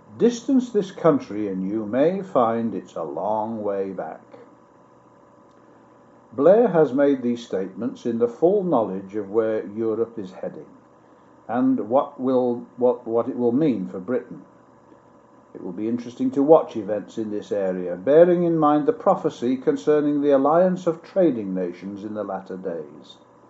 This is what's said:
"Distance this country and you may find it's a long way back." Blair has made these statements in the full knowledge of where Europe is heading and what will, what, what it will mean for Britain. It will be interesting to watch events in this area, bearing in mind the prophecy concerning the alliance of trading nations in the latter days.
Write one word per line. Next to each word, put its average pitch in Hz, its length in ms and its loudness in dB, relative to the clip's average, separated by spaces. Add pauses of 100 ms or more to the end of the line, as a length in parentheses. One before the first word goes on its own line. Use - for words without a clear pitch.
(180)
"Distance 240 520 2
this 202 200 -2
country 107 580 0
and 95 180 -4
you 107 200 -4
may 151 340 2
find 117 540 0
it's - 200 -10
a 85 100 -6
long 107 580 -4
way 98 280 -4
back." 87 300 -10 (2000)
Blair 180 380 4
has 156 240 2
made 139 300 2
these 120 220 -4
statements 95 600 -8
in 120 140 -4
the 120 100 2
full 185 340 2
knowledge 101 540 -2
of 98 140 -6
where 110 360 0
Europe 113 520 -4
is 95 120 -10
heading 82 380 -12 (800)
and 123 400 0
what 127 320 0
will, 123 460 0 (100)
what, 120 300 0
what 117 220 0
it 131 80 -6
will 120 140 2
mean 120 380 0
for 95 100 -10
Britain. - 440 -6 (1120)
It - 100 -14
will 92 80 -10
be 104 160 -6
interesting 120 440 -4
to 139 100 0
watch 156 340 4
events 104 400 -6
in 110 140 -6
this 101 200 -8
area, 92 460 -4
bearing 170 480 6
in 165 140 0
mind 147 260 2
the 147 80 2
prophecy 139 640 0
concerning 147 640 0
the 143 120 2
alliance 170 540 2
of 165 160 -2
trading 120 520 0
nations 95 500 -6
in 107 80 -10
the 107 120 -6
latter 95 340 -10
days. 78 580 -12 (340)